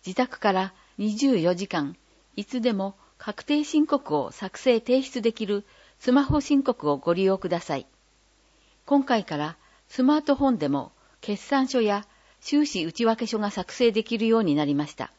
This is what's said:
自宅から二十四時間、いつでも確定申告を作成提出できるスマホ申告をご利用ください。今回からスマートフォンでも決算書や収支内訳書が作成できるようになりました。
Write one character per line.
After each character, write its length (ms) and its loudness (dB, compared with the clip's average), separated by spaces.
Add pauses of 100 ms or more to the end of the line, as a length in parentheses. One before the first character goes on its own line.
自 100 -8
宅 240 -2
か 120 2
ら 220 -2 (240)
二 180 -2
十 220 2
四 180 2
時 120 -8
間、 300 -6 (380)
い 100 -8
つ 160 -6
で 120 0
も 220 -4 (220)
確 260 -12
定 200 0
申 240 2
告 300 -2
を 140 -4
作 280 -12
成 200 2
提 220 2
出 200 -8
で 120 0
き 120 -6
る 200 -4 (340)
ス 120 0
マ 120 6
ホ 180 0
申 220 2
告 280 -2
を 60 0
ご 160 -2
利 100 0
用 140 2
く 120 -8
だ 100 -2
さ 180 -6
い。 100 -10 (960)
今 180 2
回 220 0
か 120 -6
ら 200 -6 (320)
ス 140 -2
マ 160 4
ー 20 -4
ト 140 2
フ 120 2
ォ 40 4
ン 60 0
で 120 -2
も 220 -4 (300)
決 220 -8
算 240 0
書 140 0
や 240 0 (340)
収 260 2
支 200 -6
内 200 -4
訳 200 0
書 140 -4
が 120 -2
作 220 -8
成 180 4
で 120 0
き 140 -4
る 100 0
よ 120 4
う 40 0
に 120 2
な 80 2
り 120 0
ま 120 -2
し 60 -18
た。 260 -10